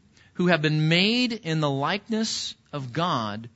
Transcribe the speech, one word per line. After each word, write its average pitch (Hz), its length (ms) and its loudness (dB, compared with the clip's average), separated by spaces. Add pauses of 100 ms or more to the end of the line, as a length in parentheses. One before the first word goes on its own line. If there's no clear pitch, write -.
(340)
who 180 140 0
have 170 140 6
been 156 280 2
made 220 440 2
in 160 260 -4
the 151 100 2
likeness 202 840 -4 (160)
of 131 220 -10
God, 117 640 -4